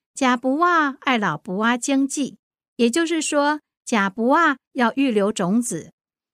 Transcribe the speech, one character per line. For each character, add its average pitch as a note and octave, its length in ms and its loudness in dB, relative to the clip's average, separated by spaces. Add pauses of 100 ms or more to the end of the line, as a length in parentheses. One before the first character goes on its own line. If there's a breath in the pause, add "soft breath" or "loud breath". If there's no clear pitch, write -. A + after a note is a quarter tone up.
(160)
，“吃 B3+ 220 0
卜 C4 220 -2
仔 D#4+ 420 2
爱 B3+ 160 0
老 F3 200 -2
卜 F#3+ 260 -6
仔 A#3+ 140 0
经 C4+ 300 0
济”， - 300 -6 (380)
也 A#3+ 140 2
就 E4 160 0
是 D#4+ 160 -2
说， D4 400 0 (240)
吃 A#3+ 100 -2 (160)
卜 A#3+ 240 2
仔 D#4+ 220 2 (160)
要 A#3+ 220 0
预 C4+ 160 2
留 G#3 200 2
种 G3 300 0
子。 E3+ 300 -8 (420)